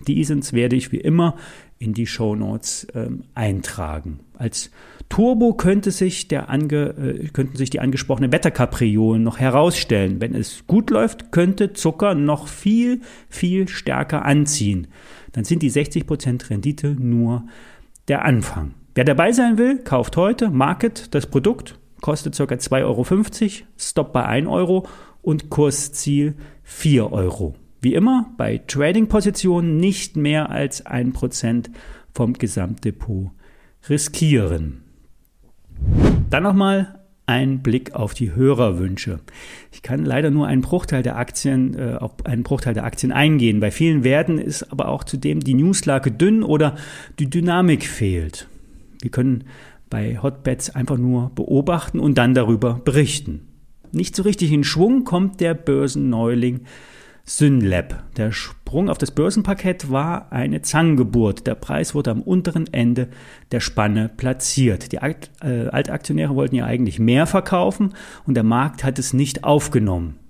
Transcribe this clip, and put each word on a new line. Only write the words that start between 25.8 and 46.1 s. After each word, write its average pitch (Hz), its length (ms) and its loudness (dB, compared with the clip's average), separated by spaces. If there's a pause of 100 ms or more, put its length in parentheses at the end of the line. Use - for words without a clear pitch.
vier 127 480 2
Euro. 90 440 -2 (260)
Wie 123 120 2
immer, 233 440 2
bei 113 200 -2
Trading-Positionen 180 1200 0
nicht 190 380 0
mehr 151 340 0
als 135 360 -6
ein 127 280 -2
Prozent 120 560 -4 (440)
vom 120 200 0
Gesamtdepot 98 960 -4 (560)
riskieren. 101 960 0 (1500)
Dann 151 140 2
nochmal 196 540 2 (300)
ein 131 340 0
Blick 127 320 -2
auf 104 200 -4
die 98 200 -4
Hörerwünsche. 98 840 0 (520)
Ich - 100 -20
kann 139 240 -4
leider 143 260 0
nur 147 160 2
einen 131 140 2
Bruchteil 151 420 -2
der 120 140 -4
Aktien, 131 600 -2
äh, 120 220 -4
auf - 260 -8
einen 120 180 -2
Bruchteil 123 300 -2
der 110 120 -4
Aktien 117 260 -4
eingehen. 135 480 4
Bei 104 100 2
vielen 156 340 2
Werten 151 360 2
ist - 320 -6
aber 139 160 -4
auch - 160 -4
zudem 151 380 -4
die 131 120 0
Newslage 139 580 2